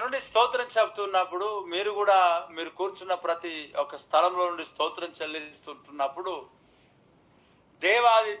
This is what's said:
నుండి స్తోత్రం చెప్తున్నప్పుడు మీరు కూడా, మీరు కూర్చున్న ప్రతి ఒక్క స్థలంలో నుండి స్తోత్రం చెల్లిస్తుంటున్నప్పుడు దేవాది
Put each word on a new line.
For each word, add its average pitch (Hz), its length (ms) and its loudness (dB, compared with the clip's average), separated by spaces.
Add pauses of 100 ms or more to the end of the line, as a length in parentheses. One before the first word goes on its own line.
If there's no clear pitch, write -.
నుండి 254 240 -4
స్తోత్రం 247 500 2
చెప్తున్నప్పుడు 196 720 0 (240)
మీరు 202 260 -2
కూడా, 202 220 4 (360)
మీరు 160 220 -8
కూర్చున్న 185 360 -4 (120)
ప్రతి 170 260 -2 (300)
ఒక్క 147 220 -8
స్థలంలో 175 460 2
నుండి 165 200 -8
స్తోత్రం 160 480 -4
చెల్లిస్తుంటున్నప్పుడు 151 1160 -8 (1500)
దేవాది 226 560 6